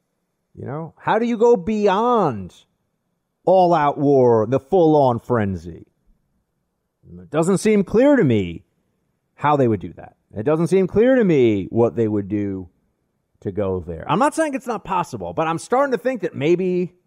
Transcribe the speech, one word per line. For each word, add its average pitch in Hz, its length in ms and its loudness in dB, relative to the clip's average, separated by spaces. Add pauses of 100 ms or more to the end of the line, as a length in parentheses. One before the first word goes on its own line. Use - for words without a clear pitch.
(560)
You 107 100 -16
know, 151 320 -12
how 190 220 -2
do 233 60 -2
you 233 120 -4
go 240 180 4
beyond 202 1000 -2 (920)
all-out 170 520 2
war, 127 480 4
the 127 140 -2
full-on 151 600 2
frenzy? 92 640 -6 (1300)
It 90 120 -20
doesn't 165 300 0
seem 208 240 2
clear 269 340 4
to 233 60 4
me 98 400 0 (720)
how 147 200 0
they 135 120 2
would 107 120 0
do 87 140 -14
that. - 240 -20 (180)
It 107 80 -10
doesn't 156 240 0
seem 185 200 2
clear 240 280 2
to 247 80 2
me 123 460 2
what 117 260 0
they 113 120 0
would 104 200 -4
do 98 420 -6 (720)
to 104 100 -8
go 95 280 -4
there. 82 300 -12
I'm 156 100 0
not 294 160 0
saying 311 180 -2
it's 262 140 -10
not 220 160 -8
possible, 123 500 -6
but 160 140 -4
I'm 165 120 -4
starting 269 340 -2
to 214 40 -4
think 247 240 -6
that 170 140 -8
maybe, 175 580 -2 (140)